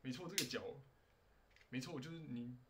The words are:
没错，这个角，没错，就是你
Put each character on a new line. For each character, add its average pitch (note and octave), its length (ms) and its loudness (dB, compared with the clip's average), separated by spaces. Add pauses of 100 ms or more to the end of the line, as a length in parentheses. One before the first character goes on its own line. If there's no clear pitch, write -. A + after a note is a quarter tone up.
没 C3+ 100 0
错， E3+ 200 0
这 G3 120 -4
个 - 80 4
角， - 320 0 (840)
没 B2 100 0
错， C3 220 0
就 D#3 100 -4
是 E3 100 -6
你 B2 360 -2 (120)